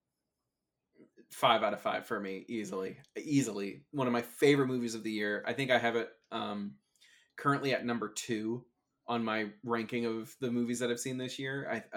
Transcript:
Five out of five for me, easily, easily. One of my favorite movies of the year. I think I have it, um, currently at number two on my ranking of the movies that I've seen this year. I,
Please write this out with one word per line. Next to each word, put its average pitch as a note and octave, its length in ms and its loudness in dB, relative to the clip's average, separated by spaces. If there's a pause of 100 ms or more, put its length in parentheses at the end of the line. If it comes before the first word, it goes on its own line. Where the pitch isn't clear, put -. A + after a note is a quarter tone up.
(1300)
Five A#2 320 6
out G#2 120 2
of G2+ 80 -6
five A2 240 -2
for A2 140 -4
me, F#2+ 280 -6
easily, G2 520 -4 (180)
easily. A2 760 0
One C3+ 160 0
of B2 60 2
my A#2+ 80 2
favorite C#3 460 4
movies A#2+ 280 -2
of A2 80 -8
the A2 80 -4
year. G#2 340 0
I A#2 60 -2
think B2+ 200 0
I B2 60 8
have A#2 200 2
it, A2+ 120 -2 (220)
um, G#2 460 -6 (600)
currently C#3 360 2
at A2 120 0
number A2+ 240 0
two A2+ 560 -4 (420)
on A#2+ 180 0
my A2 260 0 (120)
ranking A#2 420 0
of A2+ 340 -4
the B2 120 0
movies A#2+ 280 0
that A#2+ 120 0
I've A#2+ 100 -2
seen C3 160 -4
this B2+ 220 -6
year. C3+ 300 -4
I, A2+ 140 -2 (140)